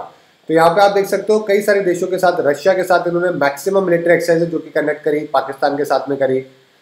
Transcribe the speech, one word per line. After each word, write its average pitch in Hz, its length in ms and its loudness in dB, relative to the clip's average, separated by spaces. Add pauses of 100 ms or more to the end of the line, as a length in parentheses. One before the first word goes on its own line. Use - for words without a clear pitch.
(480)
तो 160 60 -2
यहाँ 165 160 6
पे 202 120 2
आप 202 80 6
देख 196 160 0
सकते 196 260 -2
हो 214 80 2
कई 202 220 0
सारे 196 180 2
देशों 175 260 -2
के 180 120 -4
साथ, 175 220 2
रशिया 147 340 2
के 185 80 -2
साथ 175 260 0
इन्होंने 175 220 0
maximum 175 540 -2
military 170 300 2
एक्सरसाइज 165 360 0
जो 160 80 -4
कि 151 120 -10
conduct 151 320 -2
करी, 151 180 -2
पाकिस्तान 139 560 -2
के 143 80 -2
साथ 135 240 -2
में 139 100 -2
करी। 131 260 0 (380)